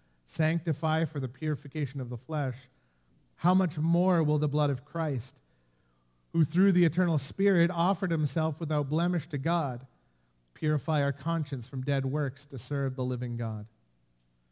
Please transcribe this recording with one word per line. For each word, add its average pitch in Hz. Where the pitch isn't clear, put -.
sanctify 160
for 151
the 131
purification 151
of 120
the 120
flesh, 139
how 180
much 185
more 170
will 156
the 147
blood 143
of 127
Christ, 151
who 165
through 185
the 175
eternal 170
Spirit 185
offered 175
himself 156
without 147
blemish 170
to 147
God, 135
purify 151
our 139
conscience 151
from 131
dead 139
works 135
to 135
serve 135
the 131
living 123
God?" 110